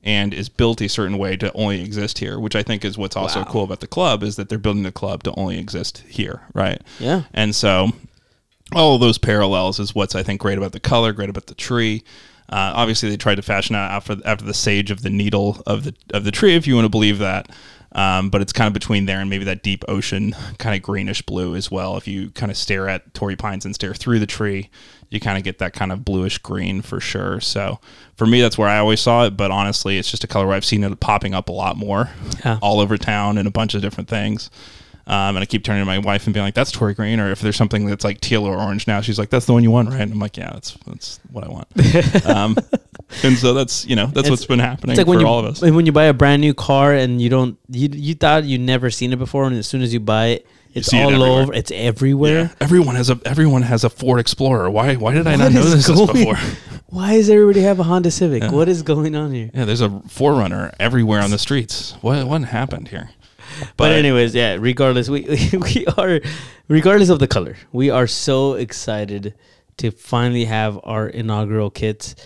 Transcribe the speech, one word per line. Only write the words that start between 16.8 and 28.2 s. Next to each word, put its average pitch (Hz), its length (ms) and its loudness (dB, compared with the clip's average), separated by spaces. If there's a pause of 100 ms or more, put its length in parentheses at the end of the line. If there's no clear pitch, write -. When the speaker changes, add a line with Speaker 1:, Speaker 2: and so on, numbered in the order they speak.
Speaker 1:
believe 104 300 2
that. 95 300 -4 (440)
Um, 95 360 0
but 98 120 2
it's 98 120 -4
kind 113 140 2
of 104 60 0
between 101 320 -2
there 95 160 -4
and 98 80 -6
maybe 98 160 -6
that 95 180 -6
deep 95 240 -4
ocean 101 480 -4 (240)
kind 107 160 -4
of 95 60 -4
greenish 98 400 -6
blue 90 340 -6
as 95 160 -8
well. 95 260 -6
If - 100 -12
you 98 240 -8
kind - 200 -8
of 98 60 -8
stare 95 320 -4
at 95 240 -8
Torrey 98 240 -6
Pines 101 280 -10
and 101 80 -10
stare 95 200 -8
through 117 260 0
the 104 80 -2
tree, 101 420 -6 (400)
you 104 120 -8
kind 98 160 -2
of 95 80 -6
get 92 140 -8
that 90 140 -6
kind 95 200 -6
of 107 100 -10
bluish 92 340 -4
green 95 440 -6
for - 180 -10
sure. 95 400 -6
So 98 400 -6 (380)
for 113 100 0